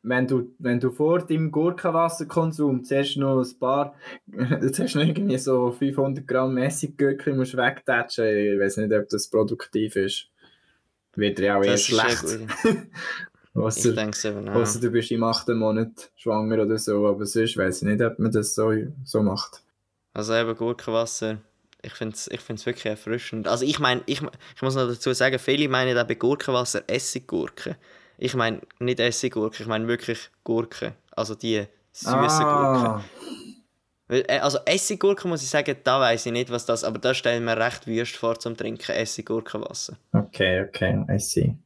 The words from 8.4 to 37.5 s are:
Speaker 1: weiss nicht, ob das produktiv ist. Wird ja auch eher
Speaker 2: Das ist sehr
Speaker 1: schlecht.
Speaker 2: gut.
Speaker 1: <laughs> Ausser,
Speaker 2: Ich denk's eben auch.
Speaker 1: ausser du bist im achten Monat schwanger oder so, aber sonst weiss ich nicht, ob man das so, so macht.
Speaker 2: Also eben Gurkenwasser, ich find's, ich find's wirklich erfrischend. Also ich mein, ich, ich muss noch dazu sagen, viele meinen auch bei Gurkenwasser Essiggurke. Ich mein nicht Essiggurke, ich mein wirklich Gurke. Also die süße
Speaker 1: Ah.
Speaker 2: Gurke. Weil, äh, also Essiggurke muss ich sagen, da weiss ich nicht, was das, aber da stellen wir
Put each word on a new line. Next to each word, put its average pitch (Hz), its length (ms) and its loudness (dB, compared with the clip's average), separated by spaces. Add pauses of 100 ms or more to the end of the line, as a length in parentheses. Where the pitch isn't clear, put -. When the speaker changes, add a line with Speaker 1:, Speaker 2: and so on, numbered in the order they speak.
Speaker 1:
weiss 98 200 2
nicht, 107 140 0
ob 104 160 2
das 104 200 -4
produktiv 110 680 0
ist. 98 320 -2 (880)
Wird 101 220 0
ja 98 200 4
auch 98 40 4
eher 101 100 4
Speaker 2:
Das 101 160 4
ist 123 80 2
sehr 113 120 4
Speaker 1:
schlecht. 110 400 -2 (140)
Speaker 2:
gut. 226 200 6
Speaker 1:
<laughs> - 40 -16 (680)
Ausser, 113 340 2
Speaker 2:
Ich 107 40 0
denk's 107 300 -2
eben 104 240 -4
auch. 104 80 -4
Speaker 1:
ausser 110 240 2
du 117 100 0
bist 113 220 0
im 113 100 0
achten 113 340 0
Monat 110 600 0
schwanger 110 480 0
oder 110 120 2
so, 104 300 2
aber 101 180 2
sonst 110 320 0
weiss 95 260 0
ich 95 60 0
nicht, 107 140 2
ob 113 160 0
man 110 140 2
das 107 200 0
so, 110 200 2 (320)
so 110 180 0
macht. - 400 -2 (500)
Speaker 2:
Also 107 220 -2
eben 113 220 2
Gurkenwasser, 113 840 -2 (420)
ich 104 120 -16
find's, - 340 -8
ich - 140 -8
find's - 260 -10
wirklich 120 200 -6
erfrischend. 110 600 -6
Also 120 180 0
ich 147 140 0
mein, 127 280 2
ich, - 140 -2 (360)
ich - 60 -8
muss 131 120 0
noch 127 140 2
dazu 120 240 -2
sagen, 127 260 2
viele 143 300 2
meinen 127 280 2
auch 120 80 2
bei 117 120 -2
Gurkenwasser 123 720 0
Essiggurke. - 880 -4 (420)
Ich 127 160 -2
mein 113 260 0 (200)
nicht 123 180 0
Essiggurke, 113 640 0
ich 107 60 -8
mein 113 180 -2
wirklich 120 440 -4 (120)
Gurke. 113 520 -4 (180)
Also 107 240 -4
die 110 280 -2 (280)
süße - 240 -2
Speaker 1:
Ah. 143 800 4
Speaker 2:
Gurke. 101 100 -8 (1040)
Weil, 123 180 0
äh, 139 140 0
also 143 260 0
Essiggurke 196 600 0
muss 151 160 -2
ich 131 40 -6
sagen, 143 360 0
da 131 160 4
weiss 117 260 2
ich 117 60 -4
nicht, 123 180 -2
was 120 160 -4
das, 117 160 0
aber 110 160 -4
da 131 160 2
stellen 120 300 0
wir 113 120 0